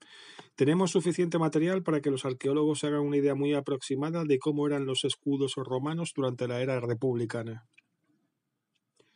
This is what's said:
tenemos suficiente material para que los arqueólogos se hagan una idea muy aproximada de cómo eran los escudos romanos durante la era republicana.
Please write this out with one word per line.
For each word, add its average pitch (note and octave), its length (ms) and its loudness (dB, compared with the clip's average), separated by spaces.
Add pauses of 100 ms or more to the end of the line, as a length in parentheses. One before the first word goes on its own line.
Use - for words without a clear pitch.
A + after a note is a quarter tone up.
(560)
tenemos E3 360 4
suficiente E3+ 480 2
material E3 440 2
para D#3 180 0
que D3 100 0
los C3 120 -2
arqueólogos C#3 560 0
se D3+ 80 -2
hagan D3 140 0
una C#3+ 160 0
idea C#3 180 4
muy C#3+ 180 0
aproximada D#3+ 720 -2
de C#3+ 140 4
cómo D3 280 0
eran C#3+ 180 0
los C3 200 -2
escudos C#3 500 -2
romanos C3+ 600 -4
durante B2 320 -2
la B2 140 -2
era B2+ 180 -2
republicana. A#2 880 -4 (1500)